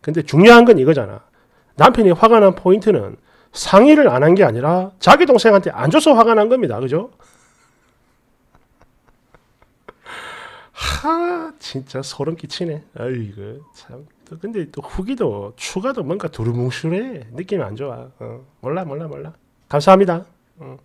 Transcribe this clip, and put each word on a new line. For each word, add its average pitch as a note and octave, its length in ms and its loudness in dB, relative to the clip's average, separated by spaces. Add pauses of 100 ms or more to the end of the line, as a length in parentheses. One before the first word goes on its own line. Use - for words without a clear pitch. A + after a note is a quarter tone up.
근데 D#3+ 220 -6
중요한 A3+ 420 6
건 A#3 140 6
이거잖아. B2+ 420 -2 (560)
남편이 A3 360 4
화가 A3 280 4
난 F#3+ 140 4
포인트는 F3+ 640 -2 (360)
상의를 C#4 560 4
안 B2+ 140 0
한 D#3+ 120 4
게 F#3+ 100 4
아니라 D#3 540 -2
자기 D4 280 4
동생한테 G#3+ 440 2
안 C#3 200 -4
줘서 D4+ 240 4
화가 A3+ 200 4
난 G#3+ 140 0
겁니다. F#3 320 -2
그죠? D3 300 -6 (3500)
하, E4 880 -6
진짜 - 440 -14
소름 D#3 340 -10
끼치네. D#3 460 -12 (160)
아이고, A2+ 600 -12 (140)
참. C3 320 -20 (220)
또 D#3+ 100 -20
근데 G3+ 320 -10
또 - 120 -16
후기도 F3 760 -8
추가도 A#3+ 460 -10
뭔가 E3 260 -8
두루뭉술해. B2+ 1040 -8
느낌이 F3 300 -8
안 G#2 140 -10
좋아. B2 320 -14 (100)
어, A#2 220 -18 (200)
몰라, D#3+ 240 -8
몰라, D#3 220 -14
몰라. D3 280 -18 (340)
감사합니다. F3+ 560 0 (380)
응. C3 220 -20